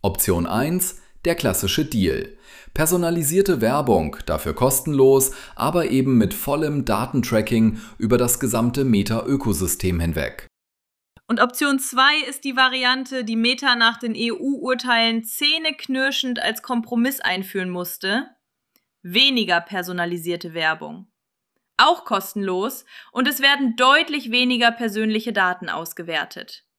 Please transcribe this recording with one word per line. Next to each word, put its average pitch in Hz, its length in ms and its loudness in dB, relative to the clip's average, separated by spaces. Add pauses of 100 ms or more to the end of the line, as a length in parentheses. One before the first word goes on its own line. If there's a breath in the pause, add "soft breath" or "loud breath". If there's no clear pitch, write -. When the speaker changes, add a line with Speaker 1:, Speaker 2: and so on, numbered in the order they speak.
Speaker 1:
Option 87 440 0
eins, 151 540 -2 (240 soft breath)
der 170 120 0
klassische 101 500 0
Deal. 92 500 -2 (380 loud breath)
Personalisierte 170 880 2
Werbung, 113 640 2
dafür 76 280 -4
kostenlos, 135 800 4 (240 loud breath)
aber 156 360 0
eben 131 260 4
mit - 160 4
vollem 143 520 -2
Datentracking 110 960 2 (180 loud breath)
über 117 200 2
das 120 220 0
gesamte 123 440 0
Meta-Ökosystem 101 1160 0
hinweg. 80 480 -4 (840)
Speaker 2:
Und 240 80 -2
Option 269 400 0
zwei 269 380 2 (100)
ist 277 160 -12
die 262 140 -4
Variante, 254 680 0
die 226 140 -4
Meta 247 400 2
nach 233 200 2
den 226 180 -4
E-U-Urteilen 233 1080 -2
zähneknirschend 269 1200 -2
als 220 200 -4
Kompromiss 240 600 -2
einführen 185 480 -4
musste. 190 580 -4 (720)
Weniger 196 600 2
personalisierte 175 920 -4
Werbung. 160 540 -4 (680)
Auch 311 260 4
kostenlos 196 800 -4 (300 loud breath)
und 254 160 0
es 277 100 -4
werden 269 380 2
deutlich 285 540 4
weniger 240 400 4
persönliche 220 600 -2
Daten 185 380 0
ausgewertet. - 960 -8 (140)